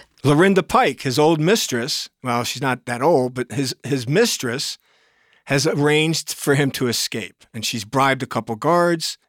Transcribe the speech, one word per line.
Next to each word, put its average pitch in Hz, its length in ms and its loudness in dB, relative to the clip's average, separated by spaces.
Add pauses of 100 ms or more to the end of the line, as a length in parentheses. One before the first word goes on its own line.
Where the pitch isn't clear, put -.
(240)
Lorinda 180 380 4
Pike, 208 400 0
his 127 160 -2
old 156 220 4
mistress, 156 680 -2 (140)
well, 120 220 -2
she's 120 180 -8
not 127 240 -2
that 120 160 -6
old, 131 320 2
but 123 160 -6
his, 131 320 -4
his 127 260 -4
mistress 147 720 -2 (680)
has 143 200 0
arranged 151 680 0
for - 220 0
him 139 160 2
to - 160 -4
escape. 110 680 -6
And 110 140 -8
she's 110 180 -6
bribed 131 380 0
a 117 40 -4
couple 117 280 -6
guards, 170 640 0 (100)